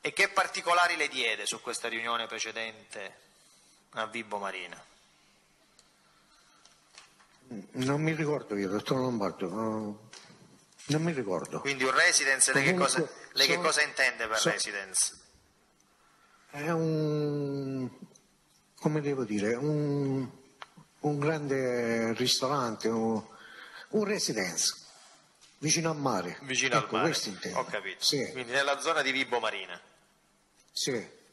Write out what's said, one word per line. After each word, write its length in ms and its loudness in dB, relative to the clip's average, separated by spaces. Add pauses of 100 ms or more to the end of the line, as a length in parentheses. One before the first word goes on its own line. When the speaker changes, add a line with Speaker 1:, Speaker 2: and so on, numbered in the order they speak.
Speaker 1:
E 100 -4
che 160 4
particolari 680 2
le 120 0
diede 360 -2
su 160 -4
questa 280 -6
riunione 400 -2
precedente 880 -8 (760)
a 120 -4
Vibo 320 -6
Marina? 420 -8 (3000)
Speaker 2:
Non 280 0
mi 140 2
ricordo 420 -2
io, 120 0
dottor 300 0
Lombardo, 500 -2
no, 640 -4 (760)
non 160 0
mi 100 0
ricordo. 480 -4
Speaker 1:
Quindi 220 0
un 80 4
residence, 640 4
lei 120 4
che 80 6
Speaker 2:
Comunque, 300 4
Speaker 1:
cosa, 100 -2 (200)
lei 160 4
che 60 4
Speaker 2:
sono, 120 0
Speaker 1:
cosa 160 4
intende 460 2
per 100 0
Speaker 2:
so-, 120 2
Speaker 1:
residence? 680 -2 (1300)
Speaker 2:
È 200 -4
un, 1200 0 (840)
come 240 0
devo 240 -2
dire, 320 0
un, 720 0 (720)
un 180 0
grande 960 0
ristorante, 760 0
un, 340 2 (680)
un 160 2
residence, 720 0 (840)
vicino 320 2
al 60 -2
mare. 460 -2
Speaker 1:
Vicino 340 2
Speaker 2:
Ecco, 100 2
Speaker 1:
al 60 -6 (100)
mare, 60 4
Speaker 2:
questo 220 -2
intendo. 280 -6
Speaker 1:
ho 60 0
capito. 400 -8
Speaker 2:
Sì. 260 2
Speaker 1:
Quindi 220 -8
nella 280 2
zona 220 2
di 80 2
Vibo 300 0
Marina. 400 -4 (880)
Speaker 2:
Sì. 480 -4 (140)